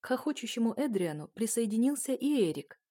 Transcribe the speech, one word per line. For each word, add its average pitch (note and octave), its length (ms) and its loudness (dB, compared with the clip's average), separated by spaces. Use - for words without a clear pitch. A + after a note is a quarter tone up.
К - 60 -14
хохочущему A#3+ 680 0
Эдриану F#3 520 -2
присоединился A#3 840 0
и B3+ 360 2
Эрик. C#3+ 300 -8